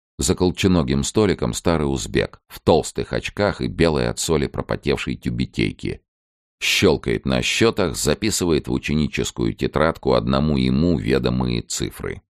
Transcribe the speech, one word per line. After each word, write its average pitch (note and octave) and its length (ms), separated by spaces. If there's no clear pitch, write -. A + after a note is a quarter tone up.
За E2+ 160
колченогим E2 680
столиком E2+ 500
старый D2+ 380
узбек G1+ 560
в - 120
толстых - 540
очках E2+ 480
и B1+ 60
белой C#2+ 400
от A#1 120
соли D2 280
пропотевшей - 680
тюбетейке. A#1 840
Щёлкает - 640
на B1+ 160
счётах, G2+ 560
записывает E2+ 720
в A#1+ 40
ученическую B1+ 840
тетрадку C#2 600
одному C2+ 440
ему C2 400
ведомые B1 680
цифры. - 580